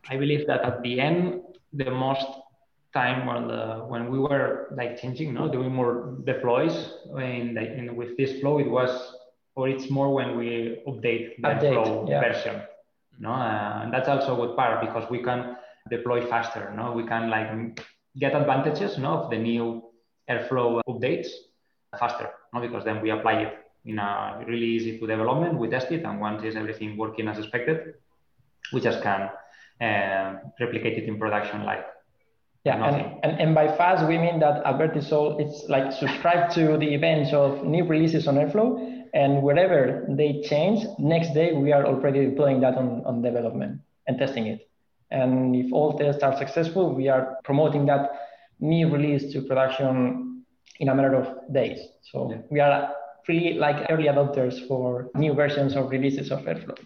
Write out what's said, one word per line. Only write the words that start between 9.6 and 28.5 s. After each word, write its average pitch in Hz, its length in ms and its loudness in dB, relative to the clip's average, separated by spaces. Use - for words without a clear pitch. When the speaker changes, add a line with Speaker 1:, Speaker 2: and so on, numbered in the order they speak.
Speaker 1:
it's 135 220 -4
more 139 240 2
when 120 240 -2
we 117 500 -4
update 113 540 -4
the 147 60 2
Speaker 2:
Update, 139 240 2
Speaker 1:
flow 110 360 0
Speaker 2:
yeah. 143 120 2
Speaker 1:
version, 113 420 -2
no? 110 120 -8
Uh, 107 520 -2
and 117 100 -4
that's 131 160 0
also 131 340 0
a 120 40 0
good 120 100 -4
part 113 240 2
because 113 300 -4
we 120 120 -4
can 123 340 -4
deploy 120 360 -2
faster, 104 480 -4
no? 117 180 -6
We 117 140 -4
can, 113 220 -2
like, 110 200 -2
m-, 113 260 -8
get 139 160 0
advantages, 143 600 0
no, 131 280 -2
of - 60 -8
the 113 60 -2
new 117 460 -2
Airflow 117 580 0
updates 123 400 -2
faster, - 320 -2
no? 120 80 -4
Because 117 240 -6
then 107 160 -2
we 110 80 0
apply 107 320 0
it - 160 -6
in 107 140 -6
a 101 480 -4
really 117 180 -2
easy 113 340 -2
to 113 80 -6
development, 127 520 0
we 113 100 -2
test 127 240 -2
it, 160 120 -4
and 104 180 -6
once 107 200 -4
is 110 140 -6
everything 107 400 -6
working 110 320 -4
as 110 100 -6
expected, 139 580 -4